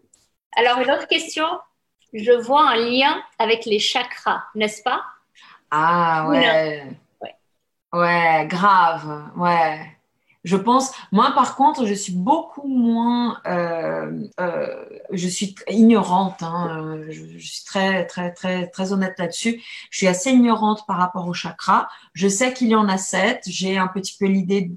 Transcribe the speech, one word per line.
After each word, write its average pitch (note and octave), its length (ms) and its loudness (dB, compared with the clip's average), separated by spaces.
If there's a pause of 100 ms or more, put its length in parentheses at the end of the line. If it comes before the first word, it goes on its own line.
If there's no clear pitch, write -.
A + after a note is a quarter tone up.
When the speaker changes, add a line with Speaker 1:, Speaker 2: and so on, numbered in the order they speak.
(560)
Speaker 1:
Alors, A#3+ 220 2
une B3+ 120 0
autre D4+ 160 -2
question. D#4+ 380 -2 (680)
Je A3 200 2
vois C4 380 4
un A#3 60 2
lien C4 460 2 (160)
avec A3 280 0
les G#3+ 120 2
chakras, A3 640 -2 (120)
n'est-ce G#3+ 280 -2
pas ? B3+ 200 -2 (680)
Speaker 2:
Ah, D#3+ 560 2
Speaker 1:
Ou D4 60 2
non ? C3+ 80 4
Speaker 2:
ouais. D3+ 560 0 (240)
Speaker 1:
Ouais. - 160 -14 (560)
Speaker 2:
Ouais, E3+ 560 2
grave, E3 880 2
ouais. E3+ 600 0 (480)
Je F3+ 120 0
pense, A#3+ 360 2 (200)
moi, A#3+ 240 4
par C4+ 180 2
contre, C#4 320 2
je G3+ 80 0
suis G3 180 -8
beaucoup C#4+ 540 -2
moins, A#3+ 800 0
euh, E3 800 -4 (140)
euh, E3 440 -6 (280)
je F3+ 160 -4
suis F#3+ 260 -6
tr-, - 140 -20
ignorante, G3 720 4
hein, D#3+ 540 -6
euh, D#3 140 -14
je, D#3+ 280 -16
je D#3+ 80 -18
suis - 180 -14
très, F#3+ 440 0
très, F3 260 -8
très, F3+ 320 -4
très F#3+ 260 -6
honnête F#3+ 260 -2
là-dessus. G#3 440 -4 (280)
Je - 80 -10
suis F#3+ 100 4
assez F3+ 240 0
ignorante G#3+ 560 4
par F#3 80 -2
rapport F3+ 320 -2
au F3+ 40 -4
chakra. F#3+ 560 -2 (240)
Je F3 140 0
sais B3+ 260 2
qu'il B3+ 140 -2
y A3 80 4
en G#3+ 140 4
a F#3+ 100 0
sept. G3 480 -2
J'ai F#3+ 320 -2
un F#3 80 2
petit F#3+ 320 -8
peu G3+ 80 0
l'idée F#3+ 500 0